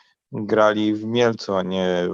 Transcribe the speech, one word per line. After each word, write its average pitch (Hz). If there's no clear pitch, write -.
grali 107
w 107
Mielcu, 113
a 92
nie 90